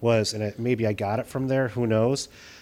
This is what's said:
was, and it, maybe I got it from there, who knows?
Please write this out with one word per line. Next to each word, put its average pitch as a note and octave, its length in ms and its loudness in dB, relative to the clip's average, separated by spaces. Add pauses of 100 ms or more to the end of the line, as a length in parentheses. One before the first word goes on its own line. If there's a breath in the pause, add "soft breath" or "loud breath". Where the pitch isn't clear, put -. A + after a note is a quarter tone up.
was, A2+ 320 2
and G#2+ 100 -6
it, G#2 160 -4
maybe A#2 280 0
I G#2 80 2
got G#2 240 -2
it - 80 -6
from C3 220 -4
there, C3 200 0
who A#2+ 180 -2
knows? A2+ 420 2 (340 loud breath)